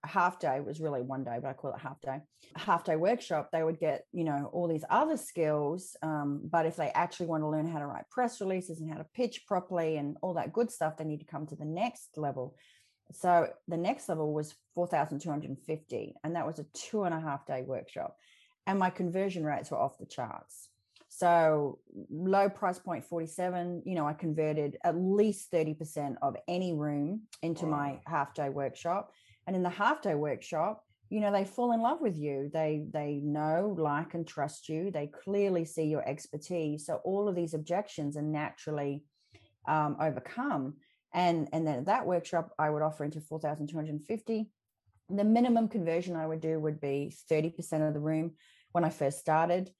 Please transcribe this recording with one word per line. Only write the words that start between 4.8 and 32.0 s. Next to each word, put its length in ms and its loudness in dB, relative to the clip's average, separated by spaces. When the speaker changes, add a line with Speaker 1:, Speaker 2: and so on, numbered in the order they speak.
Speaker 1:
other 300 4
skills. 840 0
Um, 380 -2
but 140 4
if 120 0
they 120 0
actually 380 0
want 160 0
to 60 0
learn 180 0
how 140 -4
to 60 -6
write 220 -10
press 320 -2
releases 400 -4
and 100 -6
how 60 -8
to 180 -10
pitch 320 -4
properly 520 0
and 240 -4
all 120 -2
that 200 -4
good 160 2
stuff, 260 -2
they 80 -6
need 160 -4
to 60 -20
come 220 -8
to 80 -12
the 100 -8
next 500 -4
level. 400 -4
So 400 6
the 80 -2
next 320 0
level 240 0
was 220 -2
four 120 0
thousand 340 0
two 80 -8
hundred 380 -4
fifty, 480 -6
and 100 -2
that 120 0
was 120 -6
a 140 -8
two 300 -4
and 120 0
a 60 -2
half 240 -4
day 160 -4
workshop. 560 -6
And 120 2
my 120 4
conversion 540 -2
rates 260 -2
were 80 -2
off 200 0
the 80 -14
charts. 600 -10
So 720 6
low 400 4
price 300 -2
point, 260 -6
forty-seven, 800 -4
you 120 -2
know, 100 2
I 80 0
converted 680 0
at 140 2
least 540 2
thirty 240 2
percent 480 -6
of 140 0
any 240 0
room 500 0
into 240 -2
Speaker 2:
Wow. 60 2
Speaker 1:
my 340 -2
half 260 0
day 160 -2
workshop. 640 -2
And 100 -2
in 80 2
the 60 4
half 320 2
day 120 2
workshop, 680 -2
you 100 -2
know, 140 2
they 120 4
fall 280 0
in 80 4
love 200 2